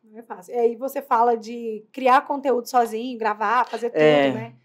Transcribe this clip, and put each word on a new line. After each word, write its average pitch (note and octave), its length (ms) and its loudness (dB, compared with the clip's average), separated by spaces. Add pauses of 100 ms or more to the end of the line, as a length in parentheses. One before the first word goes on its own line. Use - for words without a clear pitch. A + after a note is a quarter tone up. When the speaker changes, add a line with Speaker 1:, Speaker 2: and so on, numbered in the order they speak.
Speaker 1:
Não G#3+ 160 -20
é - 20 -18
fácil. G#3 320 -16
E A#3+ 60 -2
aí A#3 160 2
você C4+ 260 -8
fala A#3+ 340 2
de A3+ 560 -10
criar B3+ 360 4
conteúdo C4+ 420 -2
sozinho, A#3 480 -2
gravar, G#3+ 480 0
fazer A3+ 240 -6
tudo, D#3 120 0
Speaker 2:
É. D3 320 4
Speaker 1:
né? A#2+ 200 -10 (120)